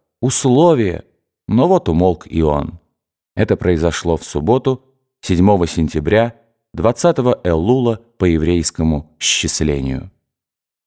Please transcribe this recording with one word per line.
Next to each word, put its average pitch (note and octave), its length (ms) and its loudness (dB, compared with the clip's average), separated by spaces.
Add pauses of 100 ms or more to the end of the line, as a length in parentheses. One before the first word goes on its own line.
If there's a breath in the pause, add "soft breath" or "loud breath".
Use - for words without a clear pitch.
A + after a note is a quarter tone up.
(200)
Условие!» B2+ 840 2 (440)
Но B2 200 2
вот F3+ 200 0
умолк F2 380 0
и - 160 -2
он. D2 380 -2 (560)
Это G#2 200 0
произошло E2+ 640 -2
в - 60 -12
субботу, B2+ 600 -2 (380)
седьмого F3 460 2
сентября, E2 680 -2 (380)
двадцатого B2 720 0
Эллула A2 580 0 (160)
по F#2+ 80 0
еврейскому D#2+ 920 -2
счислению. C#2+ 920 -4 (760)